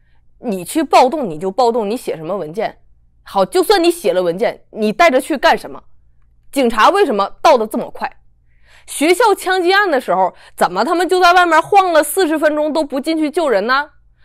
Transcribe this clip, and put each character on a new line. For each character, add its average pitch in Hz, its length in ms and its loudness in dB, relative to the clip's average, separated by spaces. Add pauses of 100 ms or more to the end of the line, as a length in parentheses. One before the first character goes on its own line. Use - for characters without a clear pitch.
(440)
你 190 200 -8
去 294 180 -4
暴 302 280 4
动 277 200 -6
你 156 80 -10
就 190 140 -6
暴 240 200 0
动， 226 180 -4
你 233 80 -4
写 - 180 -8
什 160 100 -14
么 185 120 -6
文 156 160 -10
件？ 196 240 -6 (460)
好， 190 220 -2
就 359 160 0
算 381 220 2
你 349 80 4
写 208 200 -2
了 185 120 0
文 170 140 -2
件， 202 340 -4
你 214 200 -2
带 233 200 2
着 254 100 2
去 302 160 -4
干 269 180 2
什 - 140 -10
么？ 135 140 -18 (680)
警 262 180 0
察 226 200 4
为 392 160 2
什 269 80 -2
么 202 160 -2 (120)
到 311 160 6
得 214 100 -4
这 269 100 -8
么 180 140 -8
快？ - 180 -10 (800)
学 320 260 0
校 415 220 4
枪 370 260 -2
击 349 100 2
案 392 180 2
的 262 120 0
时 190 120 -4
候， 185 200 0 (240)
怎 175 120 0
么 185 140 -2
他 339 120 0
们 349 120 0
就 370 140 0
在 349 120 6
外 359 120 6
面 330 160 4
晃 381 320 2
了 311 100 4
四 359 240 -2
十 311 120 -2
分 302 160 0
钟 302 180 -2
都 311 100 -2
不 277 160 -6
进 320 160 -4
去 311 140 -2
救 320 180 -4
人 208 200 0
呢？ 277 240 -2 (340)